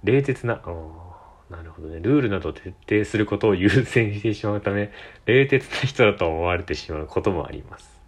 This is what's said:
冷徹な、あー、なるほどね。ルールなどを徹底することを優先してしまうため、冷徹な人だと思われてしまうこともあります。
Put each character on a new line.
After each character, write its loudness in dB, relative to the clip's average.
冷 4
徹 -4
な、 0
あ -14
ー、 -16
な -16
る -18
ほ -18
ど -12
ね。 -10
ル 4
ー 4
ル 0
な -2
ど -4
を -4
徹 -14
底 2
す -4
る 2
こ -2
と 4
を 6
優 4
先 2
し -8
て 0
し -6
ま -2
う -4
た -2
め、 -2
冷 6
徹 0
な -8
人 2
だ 6
と 0
思 0
わ 2
れ -2
て -6
し -10
ま -6
う -8
こ -2
と 0
も -4
あ -12
り -12
ま -18
す。 -20